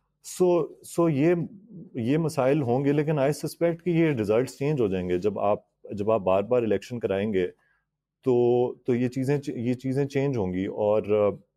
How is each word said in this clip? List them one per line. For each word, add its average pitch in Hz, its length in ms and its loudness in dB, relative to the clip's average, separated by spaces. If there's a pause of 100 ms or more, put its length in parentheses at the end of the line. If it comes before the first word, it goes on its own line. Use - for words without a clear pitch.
(400)
So, 175 240 2 (260)
so 170 200 2
ये, 160 380 2 (540)
ये 131 160 2
मसाइल 147 440 0
होंगे, 135 300 0
लेकिन 151 240 0
I 143 40 0
suspect 147 420 -2
कि 170 280 -2
ये 165 220 4
रिजल्ट्स 113 460 0
चेंज 143 220 0
हो 110 80 2
जाएंगे। 90 300 0
जब 101 200 -2
आप, 104 300 0 (260)
जब 104 160 -2
आप 110 100 2
बार-बार 104 440 2
इलेक्शन 107 340 -2
कराएंगे, 98 540 -2 (720)
तो, 123 520 2 (100)
तो 127 80 2
ये 123 140 0
चीज़ें 135 320 -2
च-, 143 80 -10
ये 127 260 -4
चीज़ें 131 320 -4
चेंज 135 300 -2
होंगी 92 300 -2
और, 104 640 2 (240)